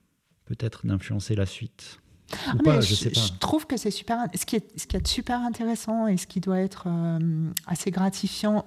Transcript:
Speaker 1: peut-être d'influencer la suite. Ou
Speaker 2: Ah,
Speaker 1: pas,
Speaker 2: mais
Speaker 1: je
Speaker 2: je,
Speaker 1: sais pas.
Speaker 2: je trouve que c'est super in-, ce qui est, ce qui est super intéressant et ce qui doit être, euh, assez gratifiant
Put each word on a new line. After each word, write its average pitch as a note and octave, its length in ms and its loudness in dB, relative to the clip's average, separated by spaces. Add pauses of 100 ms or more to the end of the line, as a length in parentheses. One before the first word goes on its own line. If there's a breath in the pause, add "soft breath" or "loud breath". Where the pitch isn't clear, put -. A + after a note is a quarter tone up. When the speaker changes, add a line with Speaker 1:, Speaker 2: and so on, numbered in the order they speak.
(460)
Speaker 1:
peut-être - 400 -6
d'influencer G#2 500 -2
la G2 100 2
suite. - 540 -12 (300)
Ou - 40 -10 (120 loud breath)
Speaker 2:
Ah, C4 160 0
Speaker 1:
pas, D4+ 140 8
Speaker 2:
mais A2 60 6
Speaker 1:
je G2 60 4
Speaker 2:
je, G#2 60 4
Speaker 1:
sais - 160 0
pas. A2+ 100 4
Speaker 2:
je G2+ 180 2
trouve - 280 0
que B3 120 0
c'est G#3 140 -2
super - 260 -4
in-, A#3+ 160 -2
ce - 100 -4
qui - 120 -2
est, - 220 -4
ce - 80 -8
qui - 120 -2
est F3 80 -2
super A#3+ 340 -2
intéressant A3+ 680 0
et F#3 100 4
ce - 80 -8
qui - 140 -4
doit F#3 180 2
être, F#3+ 280 -2
euh, E3 640 2 (180)
assez F3 240 -2
gratifiant F#3+ 760 0